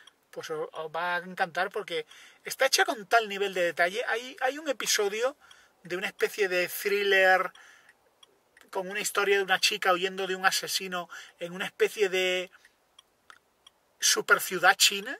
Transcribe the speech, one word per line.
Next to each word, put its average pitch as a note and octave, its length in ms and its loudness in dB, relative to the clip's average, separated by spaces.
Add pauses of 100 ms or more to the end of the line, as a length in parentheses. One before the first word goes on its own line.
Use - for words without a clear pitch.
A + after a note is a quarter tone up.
(320)
pues - 180 -12
o-, D#3 220 -6
os D#3 240 -10
va F3 200 -2
a F3+ 40 -2
encantar F3+ 520 -4
porque E3+ 340 -6 (380)
está - 220 0
hecha F#4+ 200 2
con A#3 220 -6
tal A#3 200 4
nivel G3 260 -4
de F3+ 100 0
detalle. F3+ 440 0
Hay, B3 340 -6
hay C4+ 160 -2
un D#4 120 -8
episodio G#3+ 680 -2 (480)
de F3+ 140 -8
una G3 100 -6
especie G3+ 400 0
de F3+ 200 2
thriller F#3+ 840 4 (1160)
con F#3 200 -6
una G#3 100 -6
historia G3+ 380 2
de G3 60 2
una F#3 160 2
chica G3 340 2
huyendo F#3+ 340 -2
de F#3 80 -2
un F#3 100 -6
asesino F3+ 640 -2 (300)
en F3 140 -8
una F#3+ 120 -6
especie G3+ 440 0
de F#3 420 0 (1500)
superciudad F#3+ 760 4
china G#3 440 2